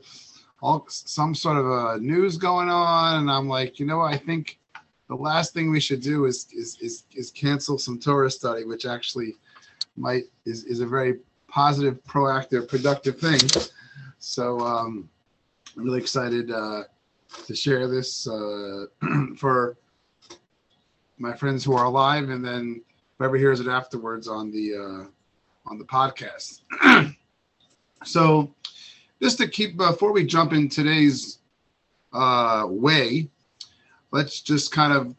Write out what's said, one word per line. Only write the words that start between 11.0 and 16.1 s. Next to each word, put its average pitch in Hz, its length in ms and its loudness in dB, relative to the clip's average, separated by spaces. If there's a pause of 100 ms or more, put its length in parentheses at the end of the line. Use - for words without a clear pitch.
positive, 143 560 2
proactive, 131 640 0
productive 135 500 0
thing. 165 220 4 (760)
So, 123 420 -4
um, 113 480 -4 (680)
I'm 113 80 -10
really 127 160 -2
excited, 120 500 -4